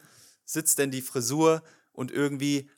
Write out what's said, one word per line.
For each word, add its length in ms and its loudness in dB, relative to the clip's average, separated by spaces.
sitzt 340 -2
denn 120 2
die 120 -6
Frisur 600 2
und 180 -8
irgendwie 680 0